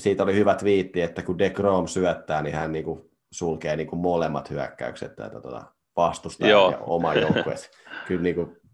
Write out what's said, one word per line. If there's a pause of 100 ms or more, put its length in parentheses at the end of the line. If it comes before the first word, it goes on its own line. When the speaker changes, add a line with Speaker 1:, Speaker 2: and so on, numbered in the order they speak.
Speaker 1:
siitä
oli
hyvä
twiitti,
että
kun
DeGrom
syöttää,
niin
hän
niinku (200)
sulkee
niinku
molemmat
hyökkäykset
täältä
tota (320)
vastustajan
Speaker 2:
Joo.
Speaker 1:
ja
oma
joukkue. (280)
Speaker 2:
<laughs>
Speaker 1:
Kyllä
niinku (180)